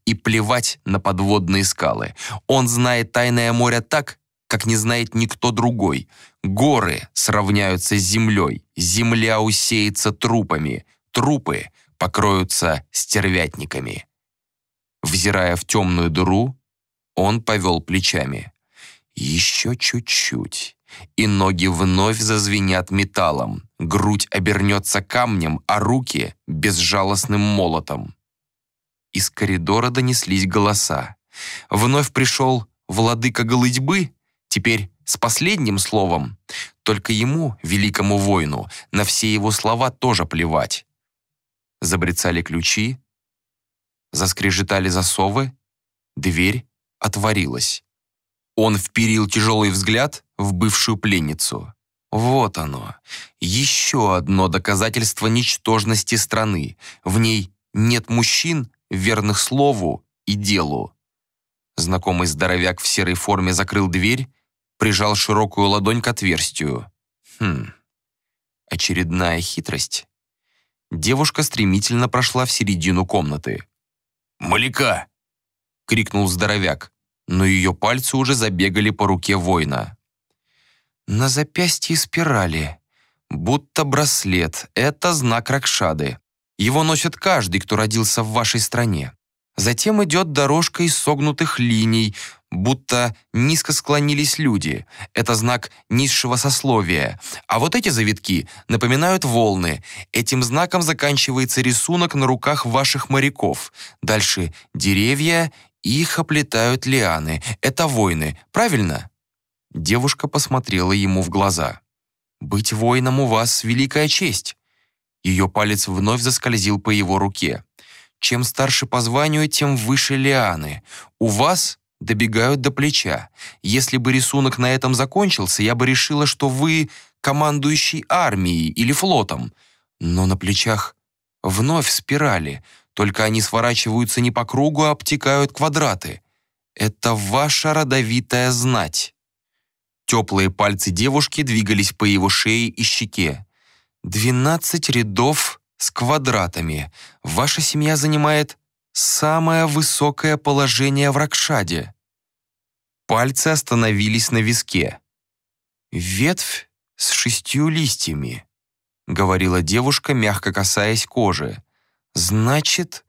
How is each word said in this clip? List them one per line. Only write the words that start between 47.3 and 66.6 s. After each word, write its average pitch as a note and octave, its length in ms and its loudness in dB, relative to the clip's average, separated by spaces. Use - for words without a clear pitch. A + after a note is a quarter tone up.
Он A2 220 2
вперил A2 500 0
тяжёлый G#2+ 420 2
взгляд A2 540 -2
в G2+ 140 -2
бывшую G#2+ 440 0
пленницу. D#2+ 760 -4
Вот A#2 460 0
оно, D#2+ 380 -8
ещё A2 720 0
одно F#2 360 2
доказательство G#2 800 -2
ничтожности A2+ 880 0
страны. G#2+ 640 -2
В F#2+ 140 0
ней A2 340 0
нет A2 340 2
мужчин, A#2+ 640 0
верных G2+ 480 0
слову B2+ 640 0
и G#2 80 0
делу. F2 600 -2
Знакомый F2+ 500 -2
здоровяк F2+ 540 -2
в - 60 -6
серой F2+ 280 -2
форме F#2 380 -2
закрыл F#2+ 360 0
дверь, G#2+ 400 0
прижал G#2 360 2
широкую G2+ 540 2
ладонь G#2 320 2
к A#2 80 -2
отверстию. D#2+ 800 -4